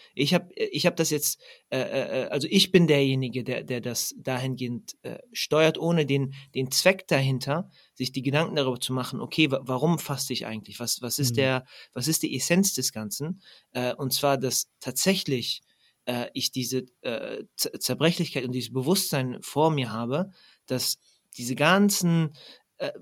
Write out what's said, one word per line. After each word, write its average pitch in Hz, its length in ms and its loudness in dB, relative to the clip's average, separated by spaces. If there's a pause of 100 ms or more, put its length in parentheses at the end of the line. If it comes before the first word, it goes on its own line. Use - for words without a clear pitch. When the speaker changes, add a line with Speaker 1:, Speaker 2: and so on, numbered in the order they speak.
(140)
Speaker 1:
Ich 143 200 0
hab, 175 200 0
ich - 320 -2
hab 170 100 0
das 165 140 0
jetzt, - 300 -2 (300)
äh, 131 80 -2
äh, 131 440 -2
äh, - 60 -6
also 139 220 -2
ich - 200 4
bin 175 160 8
derjenige, 135 580 2
der, 120 200 -6
der 123 160 -4
das 120 380 -6
dahingehend, 127 840 -4
äh, 123 160 -10 (140)
steuert, 160 460 4
ohne 165 260 4
den, 139 300 0 (200)
den 131 160 -2
Zweck - 380 2
dahinter, 135 640 0 (240)
sich 127 180 -4
die 135 100 -6
Gedanken 143 340 0
darüber 131 220 0
zu - 140 -4
machen, 127 280 -4
„Okay, 147 300 2
wa-, 131 120 -2
warum 131 360 0
faste - 340 -6
ich 120 140 -6
eigentlich? 110 340 -10
Was, 120 220 -4
was 120 160 -4
ist 127 140 2
Speaker 2:
Mhm. 117 40 -2
Speaker 1:
der, 131 280 2 (280)
was 123 160 -6
ist 156 140 0
die - 140 -2
Essenz 180 380 2
des - 180 -4
Ganzen?“ 110 500 -8 (300)
Äh, 123 220 -2
und 131 180 -4
zwar, 139 260 2
dass 123 320 -2 (100)
tatsächlich, 135 840 -2 (420)
äh, 120 300 -2
ich - 180 -4
diese, 127 320 -4 (180)
äh, 113 420 -8 (120)
Z-, - 260 -6
Zerbrechlichkeit 143 640 0
und 123 80 -4
dieses 117 200 -6
Bewusstsein 131 680 0
vor 156 300 2
mir 131 220 -2
habe, 127 380 -2 (360)
dass - 320 -4 (400)
diese 123 160 -4
ganzen, 170 800 4 (440)
äh, - 240 -6